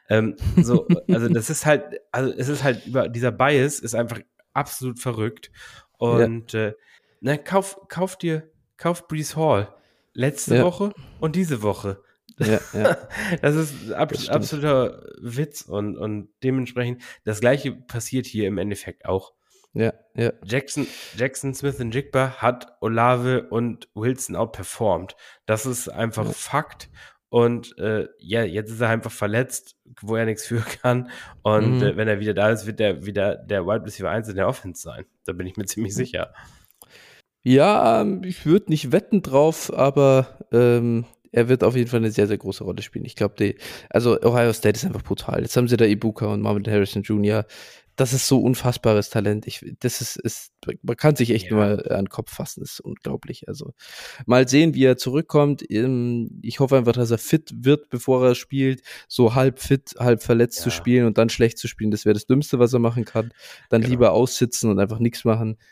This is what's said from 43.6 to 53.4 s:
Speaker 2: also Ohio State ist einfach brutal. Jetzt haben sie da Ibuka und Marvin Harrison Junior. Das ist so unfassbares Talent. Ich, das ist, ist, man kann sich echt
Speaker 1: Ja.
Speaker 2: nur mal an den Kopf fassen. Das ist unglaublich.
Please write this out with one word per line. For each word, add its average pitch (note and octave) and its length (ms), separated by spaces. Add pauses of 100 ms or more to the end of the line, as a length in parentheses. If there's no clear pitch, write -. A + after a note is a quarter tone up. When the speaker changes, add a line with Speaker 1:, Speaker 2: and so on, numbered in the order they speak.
Speaker 2:
also A2+ 340
Ohio A#2+ 300
State G#2 240
ist - 80
einfach - 200
brutal. - 380
Jetzt A#2+ 140
haben B2 120
sie A#2+ 80
da A2+ 80
Ibuka G#2+ 420
und G#2 160
Marvin G#2 240
Harrison G#2 360
Junior. G#2 440 (500)
Das B2+ 180
ist C3 120
so C3 140
unfassbares A2+ 680
Talent. G#2 360
Ich, - 180 (160)
das - 200
ist, - 160
ist, - 360 (300)
man - 140
kann D3+ 200
sich A#2+ 140
echt A2+ 160
Speaker 1:
Ja. - 60
Speaker 2:
nur G#2+ 80
mal G#2 320
an G2 140
den - 20
Kopf - 260
fassen. - 280
Das - 100
ist - 80
unglaublich. - 640